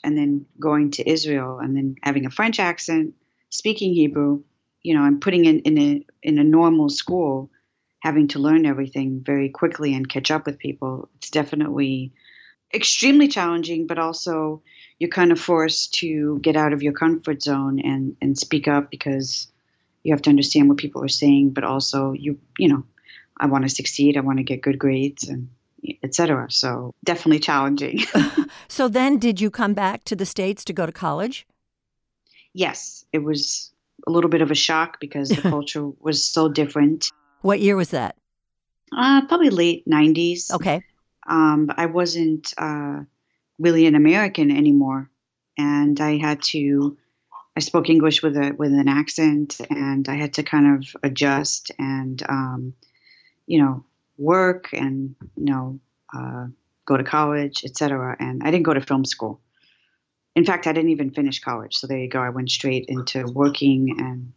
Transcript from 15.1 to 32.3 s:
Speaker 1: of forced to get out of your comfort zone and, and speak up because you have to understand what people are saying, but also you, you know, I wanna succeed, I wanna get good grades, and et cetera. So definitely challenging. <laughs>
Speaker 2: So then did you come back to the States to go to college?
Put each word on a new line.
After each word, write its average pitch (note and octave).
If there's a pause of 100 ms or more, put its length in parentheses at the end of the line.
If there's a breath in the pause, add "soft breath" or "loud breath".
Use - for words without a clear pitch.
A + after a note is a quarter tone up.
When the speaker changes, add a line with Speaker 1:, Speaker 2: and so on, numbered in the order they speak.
Speaker 1:
of D#3+
forced D#3+
to D3+
get D#3
out D3+
of C#3+
your D3
comfort D#3+
zone C#3
and, C3+
and C#3
speak -
up C#3+
because C3+ (560)
you D#3+
have C#3+
to D3+
understand C#3+
what C#3+
people C#3+
are C#3
saying, C#3
but C3+
also C3+
you, C#3+ (200)
you F3
know, C#3 (540 soft breath)
I D3
wanna C3+
succeed, C#3+
I -
wanna C3+
get C3
good C3+
grades, C3+
and B2+ (540)
et C3
cetera. C#3
So B2 (120)
definitely E3
challenging. C#3+ (140)
<laughs> C#4+ (240 loud breath)
Speaker 2:
So C4
then B3+
did G#3
you G#3
come G#3
back G3
to G#3
the F#3
States G3
to G3
go E3
to D#3+
college? F3+ (1040 soft breath)